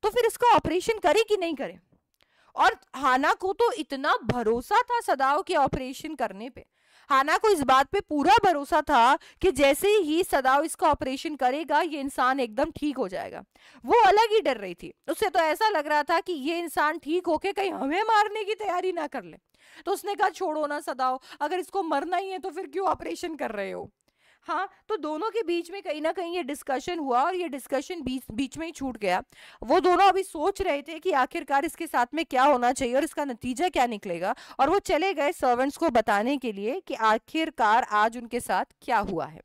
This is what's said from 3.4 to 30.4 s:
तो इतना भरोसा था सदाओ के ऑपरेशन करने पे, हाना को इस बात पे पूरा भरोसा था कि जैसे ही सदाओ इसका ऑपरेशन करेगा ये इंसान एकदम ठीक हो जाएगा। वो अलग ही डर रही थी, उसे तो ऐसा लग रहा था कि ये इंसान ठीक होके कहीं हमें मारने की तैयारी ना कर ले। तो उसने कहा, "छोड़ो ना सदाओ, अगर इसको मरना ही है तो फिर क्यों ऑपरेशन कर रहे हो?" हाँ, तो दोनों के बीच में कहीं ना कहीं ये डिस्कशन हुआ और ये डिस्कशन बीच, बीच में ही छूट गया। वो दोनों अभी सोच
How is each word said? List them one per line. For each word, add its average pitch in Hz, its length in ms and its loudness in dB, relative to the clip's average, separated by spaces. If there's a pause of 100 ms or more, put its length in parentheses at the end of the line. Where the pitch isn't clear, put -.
तो 466 200 2
इतना 311 520 -2
भरोसा 240 580 0
था 480 180 -2
सदाओ 285 420 0
के 349 120 -4
ऑपरेशन 277 600 -2
करने 220 360 -8
पे, - 160 -20 (440)
हाना 285 280 4
को 440 100 2
इस 370 120 4
बात 269 260 4
पे 403 140 -2
पूरा 302 320 2 (120)
भरोसा 302 360 2
था 269 360 4
कि - 360 -2
जैसे 285 360 4
ही 349 340 2
सदाओ 277 400 2
इसका 320 280 0
ऑपरेशन 277 460 -4
करेगा 277 440 0
ये 320 200 -4
इंसान 269 400 0
एकदम 254 300 -2
ठीक 294 280 -6
हो 208 100 -2
जाएगा। 165 360 -10 (400)
वो 311 100 0 (120)
अलग 415 260 4
ही 440 80 4
डर 269 160 -2
रही 190 180 -10
थी, - 200 -18 (160)
उसे 381 180 -2
तो 349 100 0
ऐसा 330 300 2
लग 311 180 0
रहा 294 160 2
था 330 180 0
कि - 120 -8
ये 320 260 -4
इंसान 320 400 -2
ठीक 349 280 -4
होके 359 260 0
कहीं 392 180 -2
हमें 311 320 -2
मारने 427 420 2
की 415 100 -4
तैयारी 370 380 -4
ना 330 140 -6
कर 240 180 -10
ले। 160 120 -18 (500)
तो 359 60 -2
उसने 403 220 -4
कहा, 381 140 2
"छोड़ो 311 380 -4
ना 294 140 -4
सदाओ, 254 400 -4 (200)
अगर 320 180 -2
इसको 370 240 -4
मरना 320 340 -2
ही 381 120 -4
है 370 100 -8
तो 359 120 -8
फिर 359 160 -10
क्यों 349 200 -6
ऑपरेशन 339 500 -4
कर 254 140 -6
रहे 202 200 -6
हो?" 180 200 -10 (560)
हाँ, 349 220 -4 (200)
तो 427 80 -2
दोनों 311 340 -4
के 440 120 -4
बीच 339 280 -4
में 381 120 -12
कहीं 302 200 -6
ना 320 100 0
कहीं 349 240 -6
ये 349 60 -2
डिस्कशन 285 560 -6
हुआ 262 240 0
और 349 120 0
ये 349 140 -4
डिस्कशन 277 540 -8
बीच, 254 280 -6
बीच 247 280 -8
में 320 80 -8
ही 339 60 -12
छूट 262 240 -8
गया। 190 260 -2 (400)
वो 277 180 4
दोनों 359 240 4
अभी 381 180 4
सोच 349 400 -4